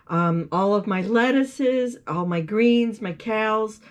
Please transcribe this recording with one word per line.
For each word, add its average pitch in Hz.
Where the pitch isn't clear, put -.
um, 170
all 196
of 202
my 185
lettuces, 254
all 170
my 175
greens, 226
my 180
kales. 220